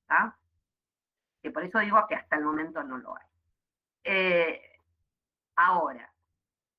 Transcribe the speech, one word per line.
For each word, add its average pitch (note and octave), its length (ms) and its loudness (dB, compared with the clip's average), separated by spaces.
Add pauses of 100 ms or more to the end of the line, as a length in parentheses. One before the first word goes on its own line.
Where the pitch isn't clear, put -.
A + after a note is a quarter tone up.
¿tá? G3 320 0 (1040)
Que D#3 80 -10
por D#3+ 140 -6
eso F#3 160 -2
digo G3+ 260 4
que - 80 -6
hasta - 220 -4
el D3+ 80 -2
momento D#3 400 -4
no B2+ 140 -12
lo - 180 -14
hay. - 100 -20 (800)
Eh, F3+ 720 0 (800)
ahora, E3 540 2 (680)